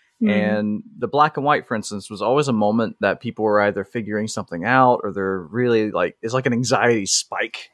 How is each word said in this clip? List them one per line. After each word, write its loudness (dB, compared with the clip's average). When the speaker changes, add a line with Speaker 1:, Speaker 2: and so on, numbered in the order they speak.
Speaker 1:
Mm. 2
Speaker 2:
And 0
the -6
black 2
and -4
white, 0
for -4
instance, -8
was -10
always 2
a 0
moment 0
that 0
people -6
were 4
either 0
figuring -6
something -8
out 4
or -4
they're -2
really, 0
like, 0
it's -4
like 0
an 2
anxiety 2
spike -6